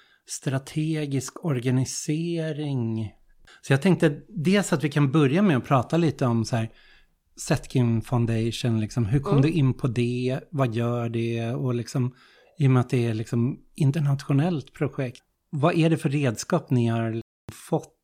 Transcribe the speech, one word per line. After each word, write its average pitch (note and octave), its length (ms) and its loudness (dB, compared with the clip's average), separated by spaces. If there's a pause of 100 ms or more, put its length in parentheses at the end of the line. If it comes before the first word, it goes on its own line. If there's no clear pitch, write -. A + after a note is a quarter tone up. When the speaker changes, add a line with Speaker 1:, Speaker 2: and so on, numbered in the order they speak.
(260)
Speaker 1:
strategisk D3+ 1160 -4
organisering. C#3 1700 -2 (500)
Så - 100 0
jag C3+ 100 2
tänkte E3 460 4
dels F#3+ 440 0
att D#3 120 0
vi D3+ 60 2
kan C#3+ 220 2
börja D3+ 300 4
med F3+ 140 4
att A#2 80 0
prata C#3 320 2
lite D#3+ 300 2
om A#2 180 2
så - 120 -2
här, A2+ 140 -2 (680)
Setkin A#2 680 0
Foundation, A2+ 800 -2
liksom, G#2+ 260 -2
hur C3+ 140 0
kom G3+ 120 -2
Speaker 2:
Mm. C#3 100 6
Speaker 1:
du D#3 80 2
in C#3 240 2
på - 120 -4
det? B2 540 -2 (100)
Vad C3 240 0
gör A#2+ 340 -2
det? A#2 420 -4
Och C3 240 -4
liksom, B2 400 -4 (440)
i C#3+ 80 2
och C3 40 6
med B2+ 100 6
att A#2 100 -2
det A#2+ 160 0
är, A#2 80 -2
liksom, A#2 440 -2 (160)
internationellt C#3+ 1000 0
projekt, C3+ 500 -6 (280)
vad D#3+ 240 2
är D#3+ 160 4
det D#3+ 60 2
för D3+ 120 -2
redskap C#3+ 640 -2
ni A#2+ 180 4
har A2+ 320 -2 (320)
fått - 520 -8